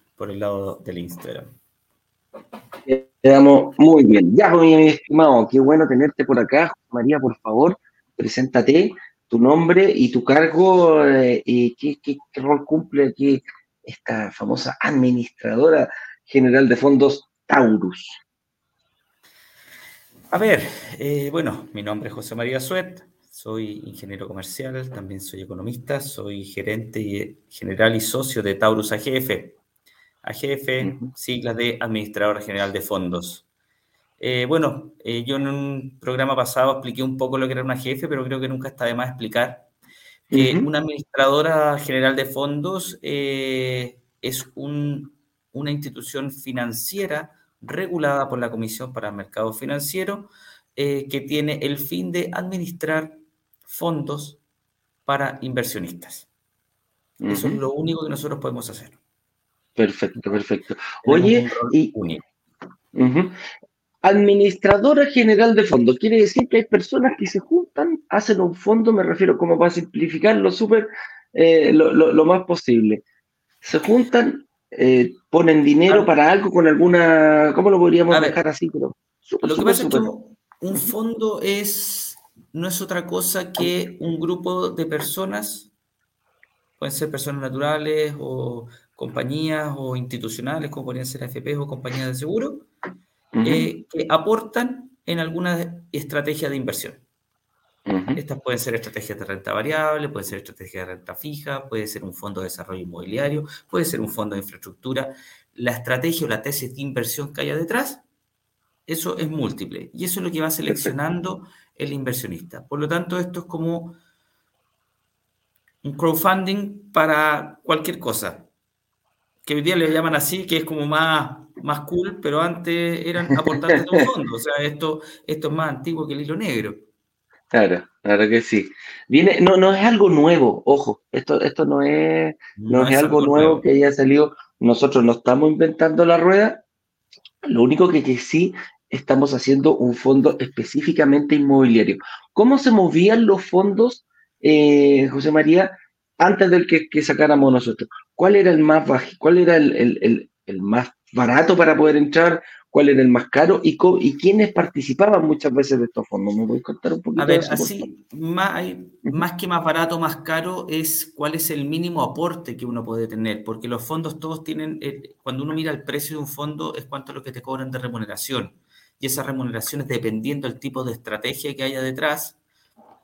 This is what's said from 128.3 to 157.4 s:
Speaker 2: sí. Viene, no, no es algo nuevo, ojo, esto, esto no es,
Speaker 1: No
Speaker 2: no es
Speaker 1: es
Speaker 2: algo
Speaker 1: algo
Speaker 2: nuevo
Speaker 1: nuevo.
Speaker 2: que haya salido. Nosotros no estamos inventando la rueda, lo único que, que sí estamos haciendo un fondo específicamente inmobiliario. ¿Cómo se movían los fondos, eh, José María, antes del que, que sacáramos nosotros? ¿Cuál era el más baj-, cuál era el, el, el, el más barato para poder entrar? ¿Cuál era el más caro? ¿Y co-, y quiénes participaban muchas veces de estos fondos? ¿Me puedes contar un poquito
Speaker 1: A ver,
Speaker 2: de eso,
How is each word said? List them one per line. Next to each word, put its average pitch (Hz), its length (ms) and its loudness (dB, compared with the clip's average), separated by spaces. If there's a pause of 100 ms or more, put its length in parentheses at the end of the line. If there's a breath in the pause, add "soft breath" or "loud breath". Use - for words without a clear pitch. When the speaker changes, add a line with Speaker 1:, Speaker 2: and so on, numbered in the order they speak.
Speaker 2:
sí. 110 280 -2 (380 loud breath)
Viene, 180 340 6
no, 185 160 6
no 190 160 6
es 196 100 0
algo 214 240 4
nuevo, 151 600 4
ojo, 139 340 0 (100)
esto, 143 300 -2
esto 147 240 -2
no 143 160 0
es, 156 540 0 (220 loud breath)
Speaker 1:
No 117 260 2
Speaker 2:
no - 40 2
es 131 40 2
Speaker 1:
es 135 60 4
Speaker 2:
algo 151 200 2
Speaker 1:
algo 147 40 4
Speaker 2:
nuevo 147 320 4
Speaker 1:
nuevo. 151 80 -4
Speaker 2:
que 139 100 2
haya 143 200 4
salido. 143 440 2 (240 loud breath)
Nosotros 123 440 4
no 117 100 6
estamos 135 380 2
inventando 160 540 2
la 170 120 4
rueda, 196 460 2 (800)
lo 120 220 2
único 156 260 4
que, 156 140 2
que 123 160 -2
sí 175 340 0 (340 loud breath)
estamos 135 460 0
haciendo 139 440 2
un 120 180 0
fondo 135 440 4
específicamente 143 920 0
inmobiliario. 135 640 4 (360 loud breath)
¿Cómo 254 260 6
se 277 100 2
movían 202 560 4
los 196 180 2
fondos, 202 640 0 (360)
eh, 143 640 6
José 139 240 -2
María, 160 440 4 (440 loud breath)
antes 190 320 4
del 175 160 4
que, 160 200 2
que 151 140 -2
sacáramos 143 500 4
nosotros? 123 380 -2 (240 loud breath)
¿Cuál 190 220 4
era 185 160 6
el 160 80 4
más 156 280 4
baj-, 131 300 -2
cuál 175 220 6
era 170 180 6
el, 147 180 4
el, 120 280 2
el, - 280 0 (140)
el 95 160 -8
más 110 300 -2 (220)
barato 139 440 2
para 156 180 4
poder 151 200 4
entrar? 165 480 2 (280 loud breath)
¿Cuál 143 180 4
era 131 120 6
el 127 60 6
más 123 220 4
caro? 165 340 4
¿Y 160 140 2
co-, 180 220 6
y 139 160 0
quiénes 208 380 2
participaban 165 720 0
muchas 151 260 0
veces 135 280 2
de 120 60 0
estos 117 220 -8
fondos? 104 280 -4
¿Me 110 100 -2
puedes 123 160 -2
contar - 320 -6
un - 80 -6
poquito - 220 -2
Speaker 1:
A - 20 0
ver, 165 140 4
Speaker 2:
de - 0 -
eso, - 180 -4